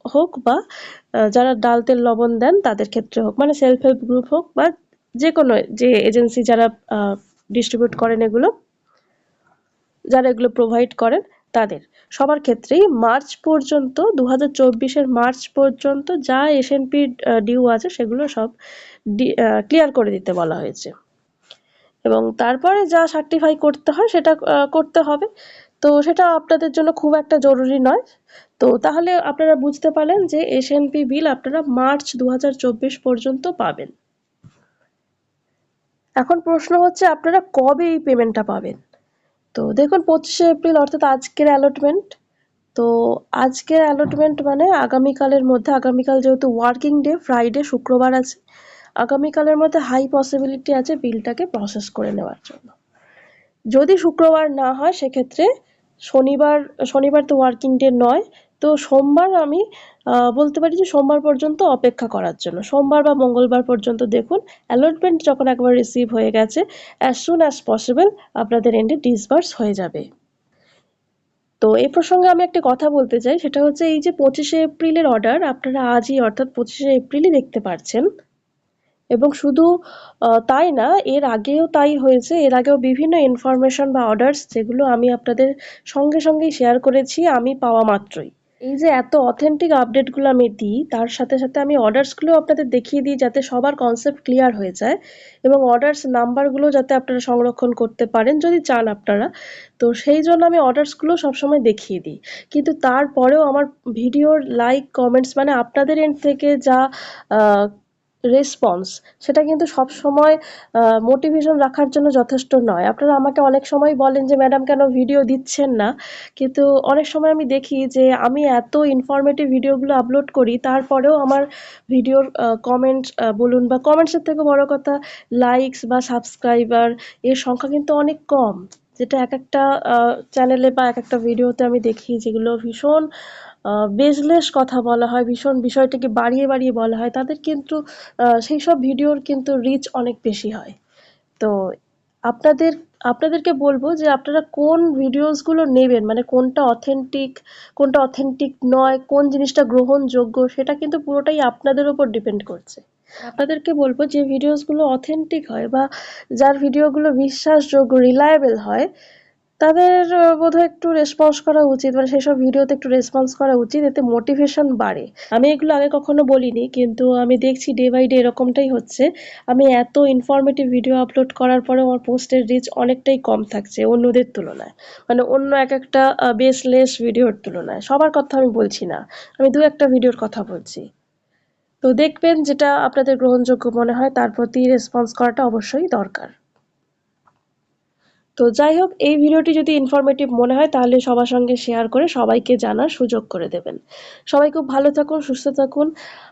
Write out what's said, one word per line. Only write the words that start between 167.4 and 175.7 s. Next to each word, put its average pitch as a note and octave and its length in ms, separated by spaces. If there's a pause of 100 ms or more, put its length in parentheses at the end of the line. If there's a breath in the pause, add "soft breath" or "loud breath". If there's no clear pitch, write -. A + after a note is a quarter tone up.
day B3+ 220
by B3+ 140
day C4 100
এরকমটাই B3+ 500
হচ্ছে। C4 420 (360 loud breath)
আমি C4 260
এত B3 260
ইনফরমেটিভ C#4 720
ভিডিও B3 260
আপলোড C4 360
করার B3+ 280
পরেও B3+ 240
আমার B3+ 140
পোস্টের B3 480
রিচ B3+ 300
অনেকটাই C4 420
কম A3 260
থাকছে G#3 400
অন্যদের A#3+ 400 (100)
তুলনায়, - 360 (380 loud breath)
মানে B3 140
অন্য C#4 340
এক C4+ 160